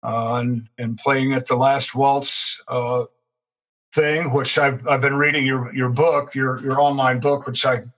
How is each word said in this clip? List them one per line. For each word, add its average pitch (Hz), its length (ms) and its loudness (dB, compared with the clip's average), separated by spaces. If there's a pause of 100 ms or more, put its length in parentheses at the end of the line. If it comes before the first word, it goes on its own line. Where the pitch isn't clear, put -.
uh, 113 320 -2
and, 120 420 -4
and 117 200 -6
playing 135 360 0
at 127 140 -2
the 127 80 0
Last 135 400 0
Waltz, 139 720 0
uh, 123 380 -2 (880)
thing, 151 400 0
which 135 240 0
I've, 139 300 0
I've 139 120 2
been 139 160 2
reading 143 300 2
your, 131 280 -2
your 127 140 0
book, 143 480 2
your, 131 240 -2
your 135 220 0
online 135 400 2
book, 143 260 0
which 120 180 -4
I 120 180 0 (140)